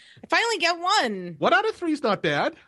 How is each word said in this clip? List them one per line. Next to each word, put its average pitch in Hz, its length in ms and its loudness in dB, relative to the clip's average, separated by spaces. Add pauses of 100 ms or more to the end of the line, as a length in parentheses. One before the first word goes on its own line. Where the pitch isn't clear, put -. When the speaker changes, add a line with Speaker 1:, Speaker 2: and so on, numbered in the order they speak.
(220)
Speaker 1:
I - 60 -18
finally 427 300 0
get 339 200 0
one. 233 600 -2
Speaker 2:
One 233 160 2
out 415 120 2
of 440 80 -2
three 330 180 -4
is 294 100 -4
not 208 200 0
bad. 170 320 0 (140)